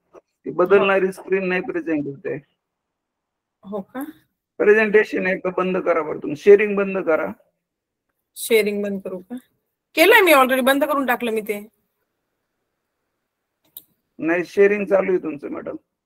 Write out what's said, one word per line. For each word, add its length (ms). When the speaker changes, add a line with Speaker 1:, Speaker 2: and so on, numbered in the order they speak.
Speaker 1:
ती 360
बदलणारी 540
Speaker 2:
हो. 60
Speaker 1:
स्क्रीन 360
नाही 140
present 440
होते. 300
Speaker 2:
हो 180
का? 220
Speaker 1:
Presentation 680
एकदा 300
बंद 200
करा 240
बरं 180
तुम्ही. 160
Sharing 420
बंद 200
करा. 340
Speaker 2:
Sharing 480
बंद 180
करू 180
का? 160
केलंय 260
मी 120
already, 300
बंद 220
करून 200
टाकलं 260
मी 120
ते. 180
Speaker 1:
नाही, 260
sharing 400
चालू 260
आहे 120
तुमचं, 280
madam. 240